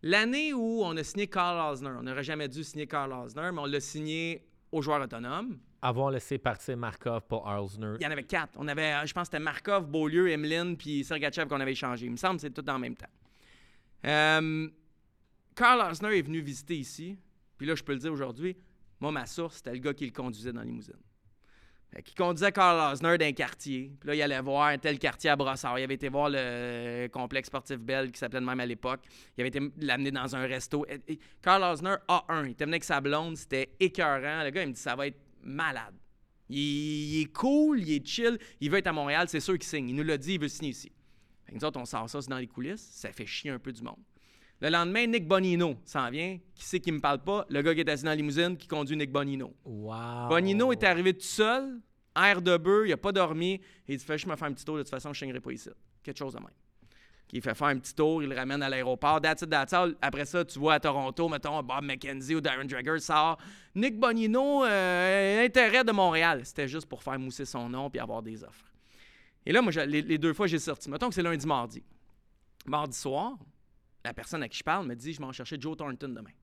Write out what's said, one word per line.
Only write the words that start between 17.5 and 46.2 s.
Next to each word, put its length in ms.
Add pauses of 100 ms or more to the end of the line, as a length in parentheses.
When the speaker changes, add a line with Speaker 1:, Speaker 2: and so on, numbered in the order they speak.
Speaker 1:
Puis 100
là, 80
je 80
peux 100
le 60
dire 120
aujourd'hui, 460 (420)
moi, 120
ma 140
source, 320
c'était 160
le 60
gars 140
qui 120
le 60
conduisait 400
dans 100
la 40
limousine. 300 (1000)
Fait 80
qu'il 160
conduisait 340
Carl 420
Osner 260
d'un 140
quartier. 680
Puis 80
là, 80
il 80
allait 180
voir 380
tel 180
quartier 320
à 60
Brossard. 420
Il 60
avait 100
été 160
voir 220
le 800
complexe 380
sportif 300
Bell 340
qui 60
s'appelait 220
de 60
même 140
à 60
l'époque. 360 (360)
Il 40
avait 80
été 100 (200)
l'amener 320
dans 240
un 120
resto. 420
Et, 120 (120)
et 60 (220)
Carl 220
Osner, 320 (120)
A 220
un. 160
Il 60
était 120
venu 120
avec 80
sa 160
blonde. 380
C'était 320 (100)
écœurant. 640
Le 60
gars, 140
il 60
me 40
dit, « 80
Ça 140
va 100
être 140 (240)
malade. » 500 (560)
Il, 80
il 640
est 100
cool, 500
il 100
est 160
chill. 320 (200)
Il 120
veut 80
être 80
à 60
Montréal. 360
C'est 100
sûr 140
qu'il 140
signe. 220
Il 60
nous 80
l'a 140
dit, 160
il 80
veut 60
signer 240
ici. 200 (540)
Fait 60
que 80
nous 60
autres, 140
on 60
sort 240
ça, 140
c'est 60
dans 100
les 80
coulisses. 340 (100)
Ça 200
fait 160
chier 240
un 80
peu 120
du 120
monde. 160 (600)
Le 80
lendemain, 380
Nick 200
Bonino 560
s'en 260
vient. 280 (180)